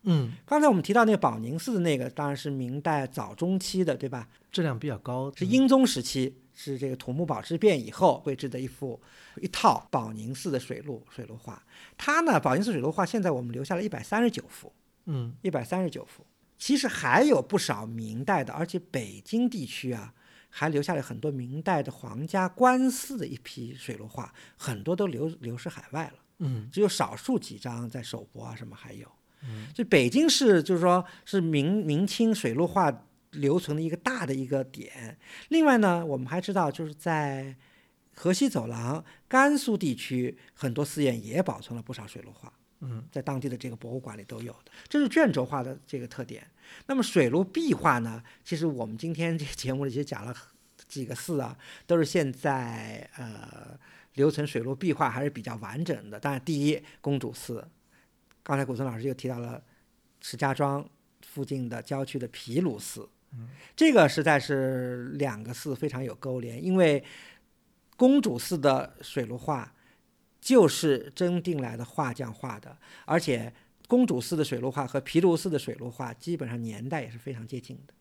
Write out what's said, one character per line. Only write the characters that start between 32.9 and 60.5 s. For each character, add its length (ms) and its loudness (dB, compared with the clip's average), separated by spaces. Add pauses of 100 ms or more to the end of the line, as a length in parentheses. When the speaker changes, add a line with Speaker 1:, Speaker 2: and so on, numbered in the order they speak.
Speaker 2:
留 300 2
存 160 -4
的 60 -2
一 60 -2
个 80 -4
大 300 -2
的 80 -2
一 120 -4
个 180 0
点。 520 -14 (340)
另 140 6
外 140 8
呢， 260 4
我 120 -2
们 100 -4
还 140 -2
知 120 -6
道 160 2
就 160 -6
是 80 -8
在 600 -4 (640)
河 160 2
西 160 4
走 180 -2
廊、 380 -4 (240)
甘 280 6
肃 200 0
地 180 0
区 420 -4 (180)
很 200 -4
多 100 0
寺 200 -2
院 200 0
也 160 -2
保 200 -2
存 160 -12
了 60 -10
不 100 -12
少 120 -12
水 180 -16
陆 100 -20
画。 200 -20 (280)
Speaker 1:
嗯。 320 -8
Speaker 2:
在 80 -6
当 200 -4
地 80 -4
的 80 -6
这 120 -10
个 80 -10
博 160 -12
物 80 -6
馆 160 -14
里 80 -16
都 160 -12
有 120 -12 (120)
的， 80 -20 (160)
这 100 2
是 100 4
卷 240 4
轴 120 0
画 180 -4
的 240 -8
这 140 -8
个 80 -10
特 160 -10
点。 200 -14 (420)
那 80 -2
么 80 2
水 260 4
陆 160 2
壁 300 0
画 240 2
呢， 240 -6 (220)
其 120 -6
实 100 -2
我 200 -2
们 100 -8
今 160 -6
天 240 -2
这 80 -4
个 80 -8
节 200 -4
目 120 -2
里 60 -2
就 120 -2
讲 220 -8
了 100 -8 (520)
几 180 -8
个 100 -8
寺 260 -4
啊， 160 -8 (300)
都 120 4
是 60 6
现 280 0
在， 840 -4
呃， 600 -16 (360)
留 160 4
存 160 -2
水 160 -4
陆 120 -4
壁 180 0
画 180 0
还 140 -4
是 60 0
比 120 -12
较 140 -8
完 280 -8
整 260 -6
的。 100 -12
当 120 -2
然 120 -4
第 240 0
一， 120 0 (200)
公 180 -2
主 140 -6
寺， 340 -10 (760)
刚 140 -2
才 80 0
古 120 -4
村 100 -4
老 100 -6
师 120 -8
又 60 -2
提 140 -6
到 100 -4
了 220 -10 (600)
石 160 -12
家 180 0